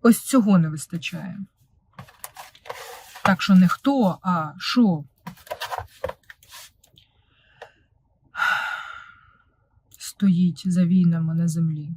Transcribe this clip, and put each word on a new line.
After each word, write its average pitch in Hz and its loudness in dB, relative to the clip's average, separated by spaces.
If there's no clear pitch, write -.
Ось 233 6
цього 202 4
не 160 2
вистачає. 170 -10
Так 190 2
що 196 4
не 185 8
хто, 240 0
а 160 -4
що 185 0
стоїть 180 0
за 180 2
війнами 170 2
на 170 0
землі. 160 -2